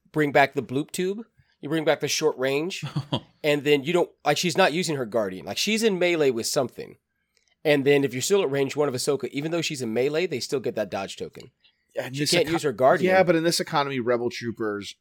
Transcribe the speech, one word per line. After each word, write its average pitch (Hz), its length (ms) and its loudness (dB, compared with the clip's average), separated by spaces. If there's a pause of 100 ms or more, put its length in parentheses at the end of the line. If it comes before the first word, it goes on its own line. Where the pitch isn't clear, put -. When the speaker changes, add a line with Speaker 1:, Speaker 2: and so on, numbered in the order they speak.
(120)
Speaker 1:
bring 151 180 2
back 139 240 4
the 139 80 -2
bloop 127 280 -4
tube, 196 320 -4 (380)
you - 80 -12
bring 156 160 -2
back 147 160 2
the 147 80 -4
short - 280 0
range, 139 480 -2 (300)
Speaker 2:
<laughs> - 300 -10
Speaker 1:
and 147 200 2
then 147 200 4
you 160 80 -2
don't, 170 180 2 (140)
like, 151 120 4
she's 170 220 -2
not 170 140 4
using 160 240 -2
her 131 100 -4
Guardian. 98 400 -4
Like, 101 120 -6
she's 214 240 0
in 202 160 2
melee 170 320 2
with 113 160 -4
something. 92 500 -4 (680)
And 147 200 4
then 143 200 4
if 120 80 -2
you're 127 100 -6
still 196 200 2
at 143 80 -2
range 139 260 -2
one 147 120 2
of 123 60 -4
Ahsoka, 131 340 -2
even 151 240 -6
though 170 100 -2
she's 151 200 -6
in 113 120 -4
melee, 147 320 0
they 147 140 -6
still 135 200 -4
get 110 140 -4
that 107 160 -4
dodge 98 260 -8
token. - 340 -14 (460)
Speaker 3:
And 127 180 -8
Speaker 1:
She 139 80 -6
Speaker 3:
this 143 100 0
Speaker 1:
can't 175 120 4
Speaker 3:
eco- 156 80 -2
Speaker 1:
use 165 100 -2
her 147 100 0
Guardian. 175 420 4
Speaker 3:
Yeah, 190 80 6
but 170 140 4
in 160 80 0
this 170 160 0
economy, 143 400 -2
Rebel 120 300 0
troopers 104 720 -6